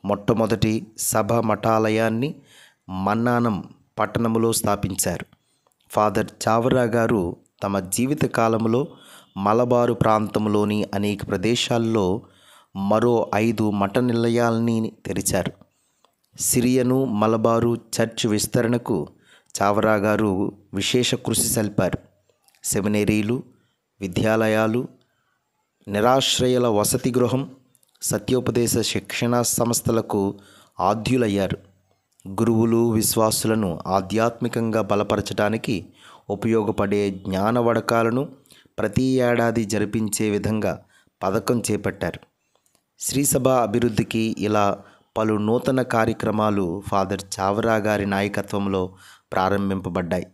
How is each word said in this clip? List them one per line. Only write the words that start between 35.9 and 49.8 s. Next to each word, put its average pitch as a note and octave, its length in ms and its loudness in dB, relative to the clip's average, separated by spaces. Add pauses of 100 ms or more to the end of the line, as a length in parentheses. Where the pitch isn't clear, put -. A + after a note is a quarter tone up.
ఉపయోగపడే G2+ 840 0
జ్ఞాన G2 480 -2
వడకాలను A#2 680 0 (500)
ప్రతి G#2+ 240 0
ఏడాది A#2+ 600 2
జరిపించే G#2+ 640 -2
విధంగా G2+ 540 -2 (400)
పథకం G#2+ 480 0
చేపట్టారు. G2 480 -4 (800)
శ్రీసభ C3 500 0
అభివృద్ధికి A2+ 880 0
ఇలా G2+ 380 2 (400)
పలు A2 160 0
నూతన A#2 480 0
కార్యక్రమాలు G#2+ 1040 0
ఫాదర్ G2 340 -2 (180)
చావరా G#2+ 360 0
గారి G#2 300 0
నాయకత్వంలో G2 880 -2 (380)
ప్రారంభింపబడ్డాయి. F#2 1040 -2